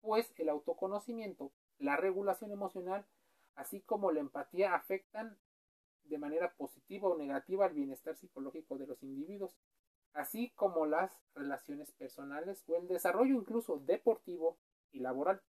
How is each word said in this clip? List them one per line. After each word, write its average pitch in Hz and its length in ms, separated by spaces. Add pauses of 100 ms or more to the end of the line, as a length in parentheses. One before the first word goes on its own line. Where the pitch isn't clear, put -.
pues 220 360
el 160 120
autoconocimiento, 190 1040 (260)
la - 180
regulación 196 560
emocional, 196 540 (480)
así - 260
como 202 320
la 151 80
empatía 175 540
afectan 208 640 (680)
de 147 140
manera 156 360
positiva 190 540
o 175 80
negativa 151 480
al 180 80
bienestar 143 440
psicológico 135 600
de 135 100
los 131 160
individuos, 160 540 (560)
así - 380
como 175 340
las 165 380 (120)
relaciones 143 580
personales 147 720
o 165 100
el 175 120
desarrollo 185 460
incluso 220 440
deportivo 170 800 (320)
y 131 100
laboral. 135 480